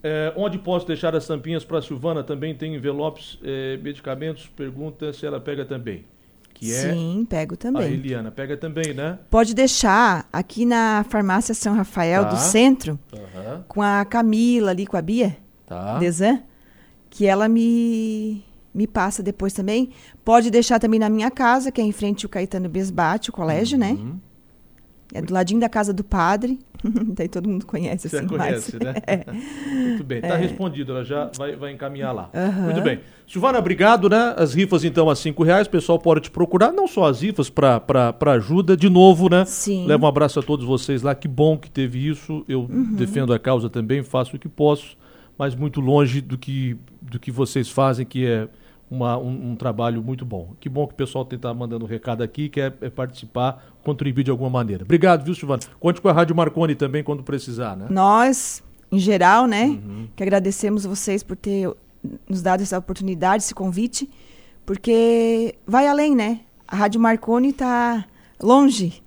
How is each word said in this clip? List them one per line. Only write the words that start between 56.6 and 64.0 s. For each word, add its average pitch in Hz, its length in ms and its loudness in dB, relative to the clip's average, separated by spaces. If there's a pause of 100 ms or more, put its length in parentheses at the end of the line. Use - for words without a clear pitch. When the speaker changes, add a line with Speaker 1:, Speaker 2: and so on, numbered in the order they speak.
Speaker 1:
também 143 300 -2
quando 143 180 -6
precisar, 123 540 -6
né? 95 140 -12
Speaker 2:
Nós, 208 760 4 (260)
em 190 80 2
geral, 196 480 6
né, 220 200 2 (200)
Speaker 1:
Uhum. 113 300 -10
Speaker 2:
que - 80 -6
agradecemos 196 640 0
vocês 196 360 -4
por 185 140 -12
ter 196 340 -4 (600)
nos 185 120 -4
dado 185 220 2
essa 185 140 -4
oportunidade, 190 640 -2
esse - 100 -6
convite, 208 560 -4 (560)